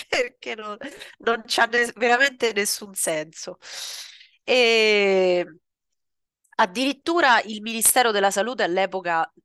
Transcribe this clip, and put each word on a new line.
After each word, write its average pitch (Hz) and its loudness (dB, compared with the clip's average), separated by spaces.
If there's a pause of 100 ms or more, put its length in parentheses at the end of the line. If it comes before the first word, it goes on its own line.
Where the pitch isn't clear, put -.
perché 247 -6
non, 214 -12 (400)
non 226 -4
c'ha - 2
ne-, 233 0
veramente 240 2
nessun 202 -4
senso. 160 -6 (880)
E 208 4 (1080)
addirittura 262 2
il 214 -10
Ministero 226 2
della 196 2
Salute 196 -2
all'epoca 175 -2 (140)